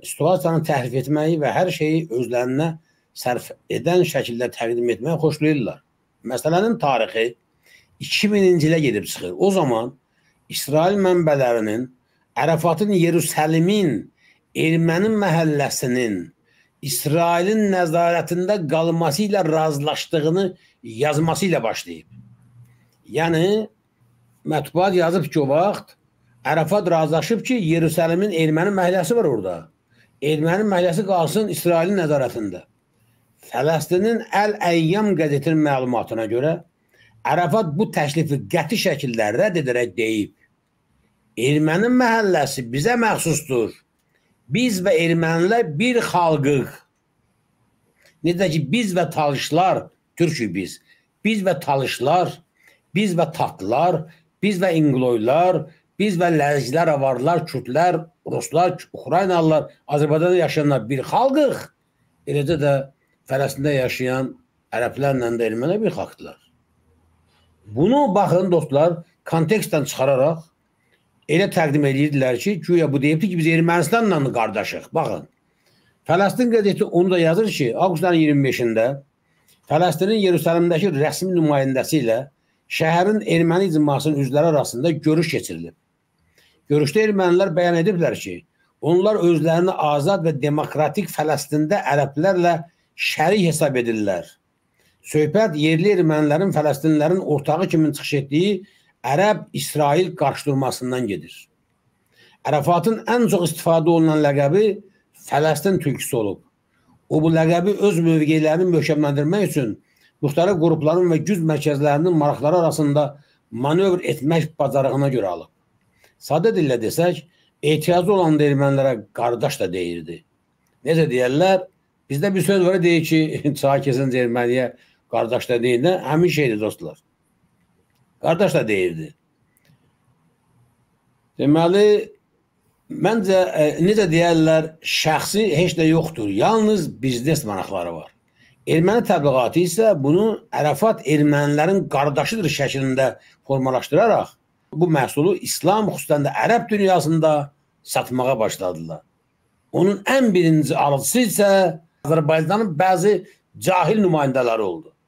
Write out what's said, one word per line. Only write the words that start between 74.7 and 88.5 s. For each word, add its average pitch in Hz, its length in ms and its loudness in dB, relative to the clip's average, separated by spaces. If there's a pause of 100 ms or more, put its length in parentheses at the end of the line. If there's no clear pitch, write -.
Baxın, 92 320 -4 (800)
Fələstin 202 460 0
qəzeti 208 320 2
onu 185 260 2
da 180 80 2
yazır 170 320 2
ki, 120 240 -2
avqustun 175 400 0
iyirmi 147 320 4
beşində 117 380 0 (840)
Fələstinin 180 520 0
Yerusəlimdəki 170 720 0
rəsmi 151 400 -2
nümayəndəsi 139 720 0
ilə 113 160 0 (500)
şəhərin 185 560 0
erməni 170 460 2
icmasının 147 500 0
üzvləri 147 300 2
arasında 135 380 -2 (120)
görüş 160 320 0
keçirilib. 82 400 -8 (960)
Görüşdə 151 360 2
ermənilər 185 480 2
bəyan 175 240 2
ediblər 165 400 0
ki, 87 220 -12 (420)